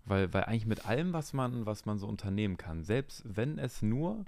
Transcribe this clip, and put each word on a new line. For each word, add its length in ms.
Weil, 280
weil 120
eigentlich 220
mit 200
allem, 260
was 200
man, 340
was 180
man 140
so 80
unternehmen 500
kann, 260
selbst 440
wenn 320
es 240
nur 460